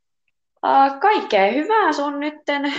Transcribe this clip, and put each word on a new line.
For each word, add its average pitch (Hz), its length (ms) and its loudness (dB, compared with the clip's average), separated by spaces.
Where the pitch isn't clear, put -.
Ää, 269 360 2
kaikkea 214 520 2
hyvää 339 420 0
sun 285 260 -4
nytten 285 600 -4